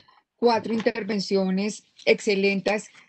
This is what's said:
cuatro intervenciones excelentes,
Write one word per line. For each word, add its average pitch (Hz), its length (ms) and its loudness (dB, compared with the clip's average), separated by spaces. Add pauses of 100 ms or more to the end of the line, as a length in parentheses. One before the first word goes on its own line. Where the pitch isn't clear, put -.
(360)
cuatro 220 360 2
intervenciones 202 1120 -2 (220)
excelentes, 202 840 0 (180)